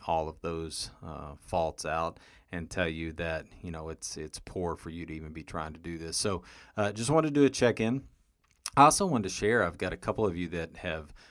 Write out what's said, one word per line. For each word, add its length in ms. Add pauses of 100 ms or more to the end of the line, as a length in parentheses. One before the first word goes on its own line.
all 220
of 120
those, 500 (140)
uh, 360
faults 440
out 340 (320)
and 180
tell 180
you 260
that, 320 (160)
you 100
know, 180
it's, 260
it's 300
poor 320
for 120
you 160
to 80
even 200
be 100
trying 300
to 60
do 180
this. 180
So, 280 (340)
uh, 160
just 160
wanted 200
to 40
do 120
a 40
check-in. 540 (720)
I 60
also 220
wanted 180
to 120
share, 300
I've 140
got 120
a 60
couple 280
of 120
you 120
that 280
have, 360 (180)